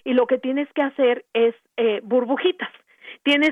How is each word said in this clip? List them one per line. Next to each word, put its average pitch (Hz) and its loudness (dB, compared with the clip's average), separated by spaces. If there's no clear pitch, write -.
y 262 -2
lo 247 4
que 254 0
tienes 269 -4
que - -2
hacer 269 0
es, 233 2
eh, 220 0
burbujitas. 247 -2
Tienes 285 2